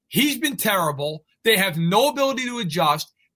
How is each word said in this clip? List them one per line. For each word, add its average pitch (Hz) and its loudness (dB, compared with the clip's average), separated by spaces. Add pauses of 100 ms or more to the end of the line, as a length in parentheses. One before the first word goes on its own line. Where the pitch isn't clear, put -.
he's 262 0
been 269 -6
terrible. 156 -2 (180)
They 220 4
have 185 0
no 190 4
ability 269 -2
to 240 -6
adjust. 156 0 (240)